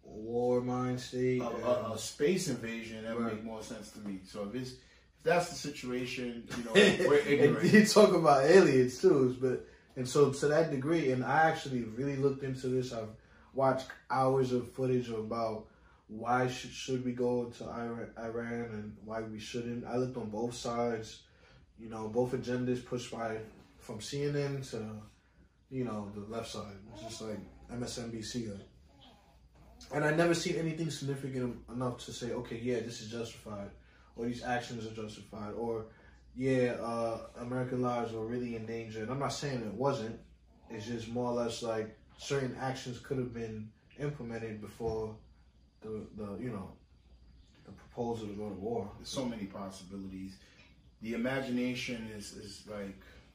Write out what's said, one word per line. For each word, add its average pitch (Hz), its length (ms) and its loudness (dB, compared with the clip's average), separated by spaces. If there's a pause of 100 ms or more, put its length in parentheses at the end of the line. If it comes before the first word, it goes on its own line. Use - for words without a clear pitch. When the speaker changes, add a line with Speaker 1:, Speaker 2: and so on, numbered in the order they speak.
Speaker 1:
war 120 580 0
mind 127 380 -2
state 127 420 0
Speaker 2:
a, 117 40 -4
a, 117 400 2
Speaker 1:
and 110 80 -4
Speaker 2:
a 104 40 -4
space 160 500 2
invasion, 113 560 -6
that 113 120 -4
would 117 100 0
Speaker 1:
Right. 113 100 0
Speaker 2:
make 107 80 -8
more 110 180 -8
sense 104 300 -12
to 110 80 -16
me. 101 260 -8
So 104 240 -8
if 113 60 -10
it's, 127 160 -6
if - 520 -20
that's 165 260 4
the - 60 -10
situation, 123 920 -6 (100)
you 120 60 -6
know, 117 100 -6
Speaker 1:
<laughs> 190 360 8
Speaker 2:
we're 147 100 8
Speaker 1:
And - 100 0
Speaker 2:
ignorant. 147 440 6
Speaker 1:
you 208 120 12
talk 196 280 10
about 147 320 8
aliens 147 560 8
too, 139 400 6
but, 127 260 0 (280)
and 123 120 -4
so 143 240 6
to - 160 0
that 151 240 4
degree, 139 400 2
and 127 120 2
I 131 260 6
actually 127 340 -2
really 127 340 -2
looked 135 260 2
into 131 240 -4
this. 127 260 0
I've 110 160 -6 (440)
watched 160 340 4 (220)
hours 131 420 4
of 123 220 0
footage 127 360 0
about 110 580 -4 (400)
why 120 400 2
sh-, 123 220 -6
should 127 340 -4
we 123 100 0
go 123 320 2
to 117 200 -12
Iran, 117 520 -6
Iran 117 560 -4
and 104 300 -8
why 110 180 -6
we 110 180 -8
shouldn't. 120 460 -6
I 120 120 -2
looked 127 200 -2
on 107 120 -6
both 117 240 -4
sides, 117 720 -4 (560)
you 113 100 -14
know, 110 200 -6
both 123 240 2
agendas 123 520 0
pushed - 260 -4
by, 113 260 -4 (420)
from 110 220 -10
C 143 220 -4
N 143 120 0
N 143 340 0
to, 110 140 -6 (880)
you 131 120 -2
know, 104 300 -4
the 104 80 -10 (100)
left 117 200 -6
side, 104 240 -10 (180)
which 110 180 -12
is 107 100 -10
like 107 180 -6 (320)
M 120 100 -6
S 117 160 -6
N 117 140 -6
B 110 100 -8
C. 113 280 -6
Like. 98 100 -10 (1300)
And 147 120 2
I 151 80 4
never 170 220 6
seen 165 220 -2
anything 160 340 -2
significant 131 680 -4 (160)
enough 123 320 -4
to 127 80 -12
say, 117 180 -6
okay, 117 300 -6
yeah, 120 200 0
this 117 200 -8
is 107 80 -10
justified, 107 600 -8 (460)
or 117 100 -4
these 120 180 -4
actions 120 420 -2
are 110 80 -8
justified, 104 600 -10
or 113 320 -4 (500)
yeah, 127 460 2
uh, 117 400 -2 (180)
American 127 420 -2
lives 120 320 0
were 110 140 -4
really 120 300 -4
in 107 100 -8
danger. 110 340 -6
And 110 80 -6
I'm 135 100 -4
not 131 140 0
saying 131 280 -4
it 104 120 -6
wasn't. 113 460 0 (500)
It's 110 160 -8
just 113 240 -6
more 120 220 -2
or - 20 0
less 120 300 -2
like 110 340 -4 (200)
certain 131 440 -2
actions 131 380 -6
could - 180 -4
have 123 160 -4
been 110 360 -6 (300)
implemented 113 600 -6
before 110 540 -4 (640)
the, 107 240 -8 (120)
the, 101 240 -8
you 123 80 -6
know, 98 220 -8 (960)
the 101 60 -18
proposal 110 560 -6
to 101 60 -8
go 104 160 -6
to 95 60 -8
war. 101 420 -4
Speaker 2:
There's - 120 -14
so 277 160 -4
many 107 200 -4
possibilities. 95 920 -10 (640)
The 110 120 -6
imagination 123 1040 -2
is, 101 160 -12
is 104 340 -14
like 98 320 -8 (360)